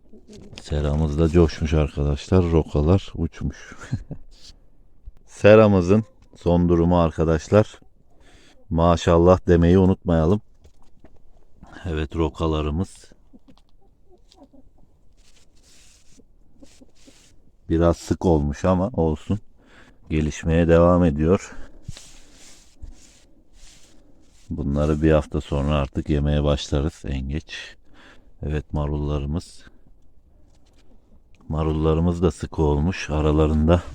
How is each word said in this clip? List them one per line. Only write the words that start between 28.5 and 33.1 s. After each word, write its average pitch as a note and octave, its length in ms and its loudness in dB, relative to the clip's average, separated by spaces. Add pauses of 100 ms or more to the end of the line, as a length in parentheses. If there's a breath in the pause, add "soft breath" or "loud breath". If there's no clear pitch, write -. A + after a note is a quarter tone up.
marullarımız. D2 920 -6 (1800)
Marullarımız D#2+ 720 -2
da F2 80 2
sık - 280 -10
olmuş. D2+ 520 -2